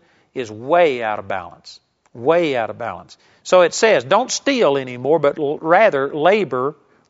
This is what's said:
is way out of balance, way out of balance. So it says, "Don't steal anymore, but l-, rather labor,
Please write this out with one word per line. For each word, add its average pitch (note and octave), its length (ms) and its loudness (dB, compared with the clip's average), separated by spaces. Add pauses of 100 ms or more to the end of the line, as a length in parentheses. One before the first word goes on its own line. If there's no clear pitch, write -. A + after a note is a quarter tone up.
(320)
is B2 180 -8
way C3 520 0
out G#2+ 160 -4
of G2+ 100 -12
balance, F2 500 -10 (360)
way D3 420 0
out A2 140 -4
of G#2 80 -14
balance. F#2+ 400 -12 (240)
So F#3 180 4
it E3+ 140 2
says, G3 280 2
"Don't G#3 280 0
steal G3+ 480 0
anymore, C3 400 -2
but C#3+ 200 0
l-, D3 200 -4
rather D#3+ 540 2
labor, D3+ 640 0 (360)